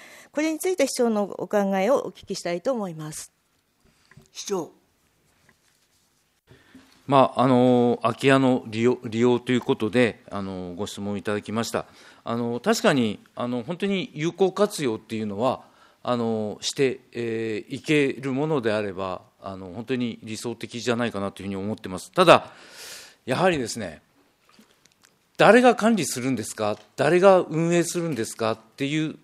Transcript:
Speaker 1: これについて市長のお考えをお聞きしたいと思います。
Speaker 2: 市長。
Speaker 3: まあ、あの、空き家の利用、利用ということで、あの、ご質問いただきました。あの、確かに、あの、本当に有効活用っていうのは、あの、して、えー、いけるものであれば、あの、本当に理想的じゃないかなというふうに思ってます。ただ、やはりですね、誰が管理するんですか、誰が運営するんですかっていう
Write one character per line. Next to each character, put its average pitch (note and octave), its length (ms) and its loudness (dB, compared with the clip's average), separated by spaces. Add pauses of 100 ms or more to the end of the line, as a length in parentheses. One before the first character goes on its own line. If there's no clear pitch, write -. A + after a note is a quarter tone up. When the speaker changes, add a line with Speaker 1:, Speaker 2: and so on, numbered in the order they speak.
(320)
Speaker 1:
こ - 80 -4
れ D#4+ 140 0
に D#4 60 -8
つ F4+ 100 -2
い F#4 80 -2
て C#4 100 2
市 - 60 -6
長 A#3 160 0
の G#3 140 0
お F#3 240 -8
考 G#3 100 0 (200)
え F#3+ 120 0
を C4+ 180 0
お F#3 40 -10
聞 - 140 -20
き G3 100 -8
し - 60 -10
た F3 120 -6
い F3 80 -6
と C4+ 100 -4
思 G#3+ 160 -4
い E3 80 -12
ま D#3 160 -12
す。 - 220 -16 (1000)
Speaker 2:
市 - 140 -16
長。 F#3 260 -4 (2250)
Speaker 3:
ま C3+ 300 4
あ、 A2 60 2
あ B2+ 60 4
の、 B2 560 4
空 C#3+ 100 0
き - 140 0
家 C3+ 120 6
の B2+ 280 2
利 A2+ 160 -4
用、 B2 200 2
利 A2+ 160 -6
用 A#2+ 200 4
と B2+ 120 -6
い B2 60 2
う A2+ 40 0
こ C3+ 140 -2
と G#2+ 140 -4
で、 A#2 420 0
あ G2+ 100 -8
の、 F#2 360 -10
ご G2+ 100 -6
質 - 140 -12
問 G2+ 160 -6
い F2+ 60 -10
た G#2+ 100 -4
だ G#2 80 -4
き G2+ 100 -12
ま A2+ 140 -4
し - 60 -10
た。 - 160 -6 (360)
あ A#2 140 -6
の、 A#2+ 240 -4
確 A3+ 220 -2
か G3 100 4
に、 A2+ 260 0 (160)
あ A#2+ 120 -6
の、 B2 160 -6
本 E3 160 -10
当 G3+ 80 -4
に F#3+ 260 -4
有 D3+ 180 -4
効 F#3 220 0
活 G3+ 300 -2
用 A2+ 120 -2
っ G#2 40 -10
て - 180 -10
い A2 60 -4
う - 20 -4
の G2+ 140 -6
は、 A#2+ 240 -2 (400)
あ B2 120 -2
の、 A2 460 -4
し - 100 -6
て、 C3+ 300 -2 (100)
え A2+ 560 -6
ー、 C#3+ 80 -10
い A2+ 60 -12
け D3 320 2
る C3+ 180 -6
も C#3 160 -2
の D#3 140 -2
で A2+ 100 0
あ G#2+ 100 0
れ G2+ 120 -6
ば、 F#2 300 -8 (180)
あ G2 140 -10
の、 F#2+ 180 -14
本 A2+ 120 -10
当 C3 100 -4
に A#2+ 260 -6
理 A2 160 -12
想 A#2+ 160 -8
的 A2+ 280 -12
じ A#2 100 -2
ゃ A#2 40 2
な A#2+ 100 -2
い A2 60 -4
か G2+ 80 -6
な G2 120 -6
と - 100 -16
い F#2+ 40 -10
う - 20 -6
ふ - 20 -6
う - 0 -
に G2 60 -6
思 G2 180 -6
っ G#2+ 40 -10
て - 120 -14
ま F#2 80 -8
す。 - 140 -14
た F3+ 140 4
だ、 D3 260 8 (720)
や B2 120 -2
は F3+ 120 4
り E3+ 80 0
で A#2+ 100 -4
す - 100 -8
ね、 E2+ 240 -10 (1400)
誰 G3+ 240 8
が A#3+ 140 6
管 A3+ 200 2
理 D#3+ 100 0
す - 140 -6
る B2 100 -2
ん C3 60 0
で A2 80 -4
す - 120 -10
か、 G#2+ 220 -2 (180)
誰 D#3 240 4
が F#3 200 8
運 E3 340 0
営 E3+ 100 4
す E3+ 140 -4
る E3+ 120 -4
ん D3 60 -4
で A2+ 100 -4
す - 100 -12
か A2 160 -2
っ A2+ 60 -4
て - 280 -10
い D#3 200 -2
う D3 180 -8